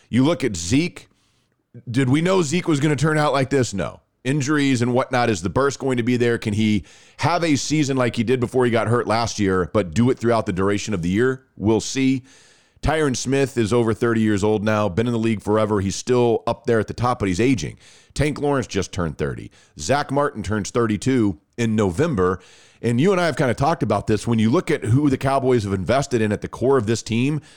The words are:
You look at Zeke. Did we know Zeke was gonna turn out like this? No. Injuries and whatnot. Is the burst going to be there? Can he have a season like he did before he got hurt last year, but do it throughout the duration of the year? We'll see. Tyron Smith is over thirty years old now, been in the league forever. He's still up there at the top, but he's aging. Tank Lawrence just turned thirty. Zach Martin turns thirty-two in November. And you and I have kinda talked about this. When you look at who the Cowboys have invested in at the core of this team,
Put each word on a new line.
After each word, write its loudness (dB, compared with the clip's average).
You 2
look 0
at -2
Zeke. -2
Did 0
we 4
know 2
Zeke -2
was 2
gonna 2
turn 0
out 2
like 0
this? 0
No. -6
Injuries 0
and 0
whatnot. 0
Is -2
the -4
burst 0
going -2
to -2
be 0
there? 0
Can -4
he 2
have 0
a 2
season -2
like 0
he 0
did 0
before 0
he 2
got 0
hurt 0
last -2
year, 0
but 0
do 4
it -2
throughout 0
the -4
duration -2
of -4
the -2
year? 0
We'll 0
see. -2
Tyron 0
Smith -2
is 0
over 2
thirty 0
years 2
old 2
now, 0
been -2
in -2
the -2
league -2
forever. 2
He's -2
still 2
up -4
there 2
at -2
the -10
top, -2
but -2
he's 0
aging. 0
Tank -2
Lawrence 0
just -4
turned -4
thirty. -6
Zach -2
Martin -2
turns -4
thirty-two 0
in 0
November. 0
And 0
you 4
and 2
I 0
have -2
kinda 0
talked 0
about 0
this. -2
When 2
you 2
look 0
at -2
who 4
the 0
Cowboys 2
have -2
invested 0
in 0
at -4
the -10
core 2
of 0
this -2
team, -2